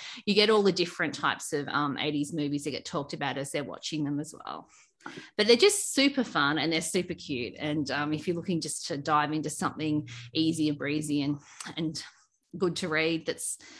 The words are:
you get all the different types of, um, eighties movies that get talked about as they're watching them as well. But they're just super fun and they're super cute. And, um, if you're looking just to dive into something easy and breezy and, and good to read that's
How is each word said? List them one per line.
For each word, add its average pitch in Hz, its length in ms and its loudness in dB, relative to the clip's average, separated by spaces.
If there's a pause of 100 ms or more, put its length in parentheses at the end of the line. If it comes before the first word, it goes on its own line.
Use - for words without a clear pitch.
(240)
you 202 100 2
get 208 140 8
all 214 140 8
the 196 100 6
different 170 420 0
types - 380 -2
of, 143 160 -2
um, 143 300 0
eighties 147 340 -2
movies 143 320 -2
that 151 60 -2
get - 160 -8
talked 143 260 -4
about 143 240 -2
as 139 140 -6
they're 147 140 -4
watching 147 400 -6
them 143 140 -2
as - 160 -8
well. - 360 -12 (640)
But 208 100 2
they're 240 100 8
just 403 380 4
super 269 300 4
fun 147 340 2
and 156 140 2
they're 160 80 2
super 180 340 -2
cute. 123 440 -6
And, 151 320 -2
um, 147 240 0
if 151 120 -4
you're 175 100 0
looking 170 260 -2
just - 260 -8
to 156 80 -4
dive 147 360 2
into 151 180 -2
something 151 580 -2 (240)
easy 160 380 2
and 143 80 -4
breezy 147 420 -2
and, 143 160 0 (400)
and 156 260 -4 (560)
good 175 180 0
to 180 120 -4
read 160 360 0
that's - 320 -6 (240)